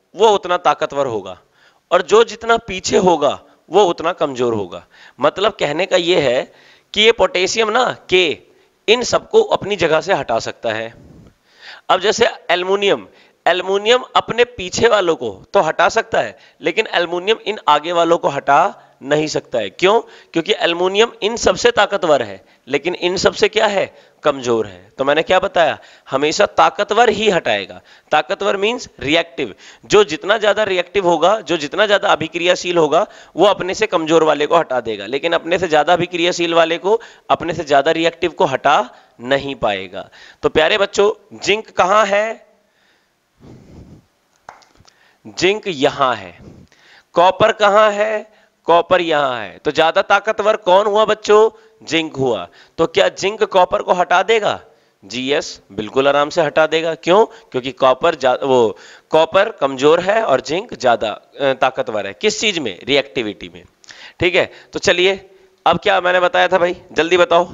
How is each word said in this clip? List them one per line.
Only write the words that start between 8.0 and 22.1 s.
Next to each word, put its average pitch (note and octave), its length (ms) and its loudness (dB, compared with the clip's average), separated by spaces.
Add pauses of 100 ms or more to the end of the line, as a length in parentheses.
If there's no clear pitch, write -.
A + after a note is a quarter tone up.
के, F3 280 2 (500)
इन A#3 160 2
सबको - 400 0
अपनी - 320 -4
जगह D#3+ 260 0
से F3 120 -2
हटा B2+ 260 -2
सकता A2 340 -6
है। A2+ 200 -10 (960)
अब F#3 100 2
जैसे G#3 300 0 (200)
एल्युमिनियम, F3+ 580 0 (380)
एल्युमिनियम G3 580 0 (120)
अपने A3 280 0 (100)
पीछे F#3 340 -2
वालों G3 280 2
को A#2 160 -8 (220)
तो G3 80 4
हटा E3 300 2
सकता A3 300 -2
है, A2 160 -6 (240)
लेकिन F3 280 -4
एल्युमिनियम F3+ 500 -2
इन - 280 -8
आगे D3+ 260 2
वालों E3+ 240 2
को E3+ 120 0
हटा C#3+ 540 0 (180)
नहीं D3 240 -2
सकता C#3 320 -6
है। G2+ 100 -6
क्यों? G3+ 320 2 (320)
क्योंकि E3 200 -2
एल्युमिनियम F#3 580 0 (100)
इन G#3+ 140 -4
सबसे G#3+ 360 2
ताकतवर F#3 520 0